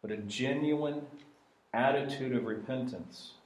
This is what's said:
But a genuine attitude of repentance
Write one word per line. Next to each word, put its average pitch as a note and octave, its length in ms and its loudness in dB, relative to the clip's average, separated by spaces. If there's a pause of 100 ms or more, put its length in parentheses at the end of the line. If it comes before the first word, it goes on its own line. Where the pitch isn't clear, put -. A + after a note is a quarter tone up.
But G#2 80 -4
a G#2+ 60 -4
genuine D3 840 0 (680)
attitude C3+ 600 2
of A2 100 2
repentance A2 840 -4 (140)